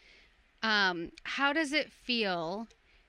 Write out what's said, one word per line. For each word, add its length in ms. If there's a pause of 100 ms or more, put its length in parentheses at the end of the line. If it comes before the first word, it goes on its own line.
(640)
um, 500 (120)
"How 280
does 220
it 180
feel 760 (420)